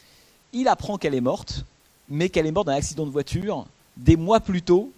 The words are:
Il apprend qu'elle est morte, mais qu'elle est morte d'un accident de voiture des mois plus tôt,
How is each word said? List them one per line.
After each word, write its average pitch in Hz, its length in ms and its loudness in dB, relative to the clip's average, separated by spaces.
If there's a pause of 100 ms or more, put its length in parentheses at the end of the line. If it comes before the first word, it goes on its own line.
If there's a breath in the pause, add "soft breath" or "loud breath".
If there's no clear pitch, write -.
(520 soft breath)
Il 247 160 0
apprend 202 280 0
qu'elle 147 200 -2
est 127 40 0
morte, - 440 -4 (440)
mais 156 200 -2
qu'elle 170 180 0
est 156 60 -2
morte 180 160 0
d'un 139 60 0
accident 147 300 -4
de 143 60 -6
voiture 147 560 -4 (300)
des 139 200 6
mois 180 220 2
plus 185 240 -2
tôt, 190 360 2